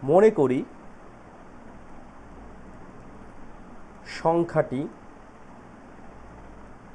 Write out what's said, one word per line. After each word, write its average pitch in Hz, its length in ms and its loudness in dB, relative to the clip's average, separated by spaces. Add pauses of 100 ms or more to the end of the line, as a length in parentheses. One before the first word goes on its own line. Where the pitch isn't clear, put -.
(100)
মনে 202 280 12
করি 131 220 6 (3500)
সংখ্যাটি 165 580 4 (2250)